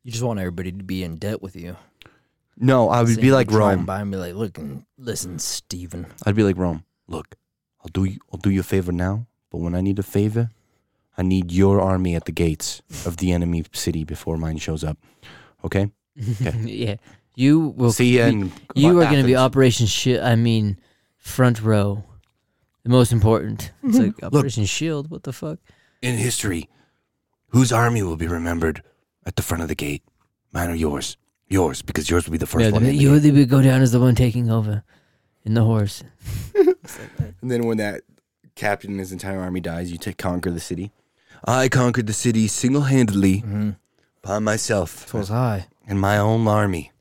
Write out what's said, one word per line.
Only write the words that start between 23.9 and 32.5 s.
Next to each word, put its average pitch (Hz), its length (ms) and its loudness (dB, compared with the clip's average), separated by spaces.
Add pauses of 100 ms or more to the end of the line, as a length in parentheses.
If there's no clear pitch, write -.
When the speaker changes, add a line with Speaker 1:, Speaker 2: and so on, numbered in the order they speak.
Speaker 3:
like, 214 240 2
Speaker 2:
<laughs> - 0 -
Look. - 140 -4
Speaker 3:
"Operation 127 300 0
Shield? 151 440 -6
What 160 140 -14
the 117 100 -12
fuck?" 160 240 -12 (460)
Speaker 2:
In 123 160 -2
history, 104 500 -4 (800)
whose 123 240 4
army 117 320 2
will 82 140 -4
be 82 100 -4
remembered 82 560 -4 (440)
at - 100 -10
the - 40 -2
front 82 220 -4
of 80 60 -6
the 76 60 -6
gate? 73 280 -8 (500)
Mine 85 160 -4
or 82 60 -4
yours? 73 420 -4 (320)
Yours, 87 320 0
because - 300 -4
yours 85 140 2
will 80 60 -10
be 80 60 -4
the - 80 -4
first - 180 0